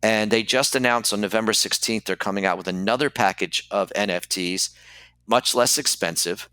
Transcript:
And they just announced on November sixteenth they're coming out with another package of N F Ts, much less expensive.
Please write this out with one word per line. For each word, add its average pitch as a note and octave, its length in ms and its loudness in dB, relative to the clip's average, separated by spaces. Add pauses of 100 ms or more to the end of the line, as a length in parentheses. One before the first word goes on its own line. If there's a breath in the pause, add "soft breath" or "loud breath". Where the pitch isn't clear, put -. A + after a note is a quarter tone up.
And G#2+ 280 2
they A2+ 120 2
just C3 320 0
announced A#2+ 360 2
on G#2 100 -2
November A2 320 0
sixteenth - 520 -2
they're F#2 100 -2
coming G2 300 -4
out F2+ 120 2
with F#2 100 -8
another G#2+ 420 0
package F#2+ 600 0
of G2 240 -2
N G2+ 140 0
F F2 200 -2
Ts, F#2 400 -2 (560 loud breath)
much A#2+ 300 2
less A#2+ 220 4
expensive. F2 760 -2